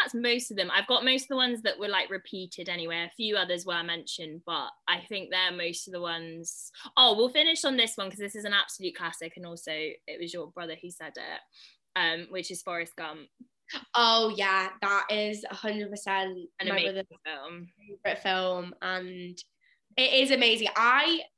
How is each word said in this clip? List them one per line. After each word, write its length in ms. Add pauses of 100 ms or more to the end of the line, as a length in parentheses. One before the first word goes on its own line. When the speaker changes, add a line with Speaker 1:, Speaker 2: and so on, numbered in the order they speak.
Speaker 1:
that's 140
most 340
of 80
them. 160
I've 140
got 180
most 180
of 60
the 60
ones 260
that 160
were, 100
like, 220
repeated 600
anyway. 280 (100)
A 80
few 220
others 300
were 160
mentioned, 640
but 220 (180)
I 200
think 220
they're 260
most 320
of 60
the 80
ones. 720 (260)
Oh, 180
we'll 140
finish 340
on 140
this 180
one 140
'cause 80
this 180
is 100
an 80
absolute 440
classic, 400
and 80
also 260
it 480
was 140
your 140
brother 340
who 80
said 260
it, 240 (560)
um, 360
which 180
is 140
Forrest 320
Gump. 340 (680)
Speaker 2:
Oh 400
yeah, 340 (120)
that 300
is 380
a 40
hundred 380
percent 440 (240)
Speaker 1:
An 80
Speaker 2:
my 120
Speaker 1:
amazing 140
Speaker 2:
brother's 140 (160)
Speaker 1:
film. 440 (360)
Speaker 2:
favourite 200
film, 580
and 560 (600)
it 160
is 180
amazing. 440
I, 460 (160)